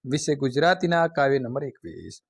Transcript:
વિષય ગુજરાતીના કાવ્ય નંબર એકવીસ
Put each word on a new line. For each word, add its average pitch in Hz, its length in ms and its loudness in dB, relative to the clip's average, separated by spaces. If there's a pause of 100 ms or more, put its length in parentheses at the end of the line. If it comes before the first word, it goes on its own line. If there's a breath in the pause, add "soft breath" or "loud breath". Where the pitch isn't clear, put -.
વિષય 147 300 -2
ગુજરાતીના 165 720 2
કાવ્ય 139 320 2
નંબર 127 240 -6
એકવીસ - 560 -14 (100)